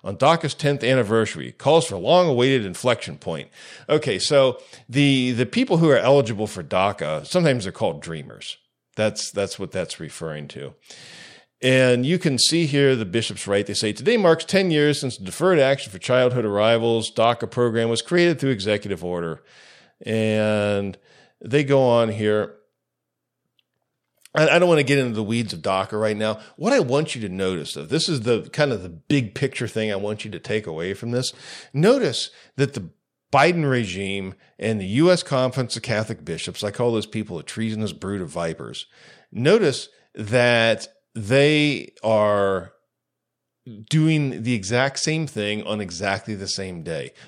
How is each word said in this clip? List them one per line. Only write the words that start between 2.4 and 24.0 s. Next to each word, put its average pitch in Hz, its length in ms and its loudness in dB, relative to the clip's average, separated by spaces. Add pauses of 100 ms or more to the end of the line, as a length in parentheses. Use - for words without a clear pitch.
inflection 92 520 -4
point." 80 320 -10 (380)
Okay, 139 320 0
so 135 400 2 (300)
the, 131 420 4
the 117 140 0
people 190 320 0
who 165 120 6
are 131 80 8
eligible 110 500 2
for 92 160 -10
daca, 78 640 -2
sometimes 139 380 2
they're 92 80 -8
called 80 300 -4
Dreamers. 76 560 -12 (400)
That's, 107 340 -2
that's 101 260 -4
what 92 140 -10
that's 87 300 -8
referring 76 480 -12
to. 67 240 -14 (880)
And 127 440 4
you 175 140 2
can 139 180 0
see 165 280 2
here 139 300 4
the 110 100 -4
bishops 101 420 -4
write, 101 200 0
they 101 60 -6
say, 104 200 -2
"Today 202 240 0
marks 165 280 4
ten 190 240 2
years 147 300 2
since 127 180 -6
the 98 80 -14
Deferred 165 340 2
Action 135 320 2
for 92 80 -14
Childhood 123 460 2
Arrivals, 113 680 2
daca 117 380 0
program 117 400 0
was 113 120 -2
created 170 380 2
through 135 120 0
executive 101 520 -2
order." 85 400 -6 (640)
And 107 920 0 (420)
they 139 240 0
go 135 180 4
on 120 280 4
here. 107 460 -2 (1800)